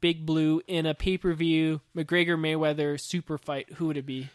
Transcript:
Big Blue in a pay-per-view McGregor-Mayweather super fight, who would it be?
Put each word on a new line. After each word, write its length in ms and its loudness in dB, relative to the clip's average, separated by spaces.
Big 240 2
Blue 420 4
in 180 0
a 80 2
pay-per-view 880 0
McGregor-Mayweather 1040 0
super 380 -6
fight, 360 -8
who 140 -2
would 100 -2
it 80 -6
be? 300 -8